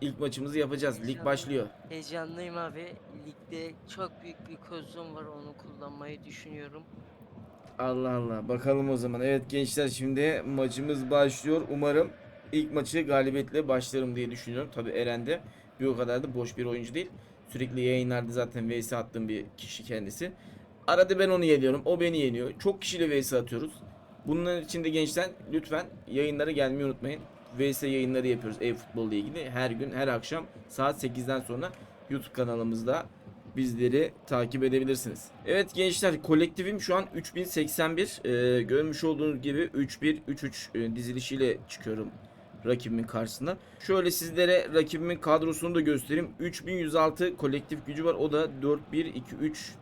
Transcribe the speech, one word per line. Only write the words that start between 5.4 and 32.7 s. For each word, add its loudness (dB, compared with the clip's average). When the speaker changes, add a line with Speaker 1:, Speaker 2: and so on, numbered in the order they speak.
Speaker 2:
kullanmayı -14
düşünüyorum. -16
Speaker 1:
Allah 0
Allah. -2
Bakalım 2
o 2
zaman. -2
Evet 2
gençler, 0
şimdi 0
maçımız 0
başlıyor. 4
Umarım 4
ilk 0
maçı 0
galibiyetle 2
başlarım 0
diye -2
düşünüyorum. -6
Tabii -4
Eren -2
de -2
bir -2
o 2
kadar 0
da -6
boş -4
bir -2
oyuncu -4
değil. -4
Sürekli -4
yayınlarda 2
zaten -2
V 0
S -4
attığım -4
bir -2
kişi -12
kendisi. -6
Arada 8
ben 8
onu 6
yeniyorum, 6
o 4
beni 2
yeniyor. 2
Çok 0
kişiyle 0
V 4
S 0
atıyoruz. -2
Bunların 0
için -4
de 2
gençler 2
lütfen 0
yayınlara 0
gelmeyi 2
unutmayın. -4
V 2
S -2
yayınları 2
yapıyoruz 0
e-futbolla -2
ilgili. -4
Her 0
gün, -4
her 0
akşam -2
saat 0
sekizden -2
sonra -6
YouTube -6
kanalımızda 0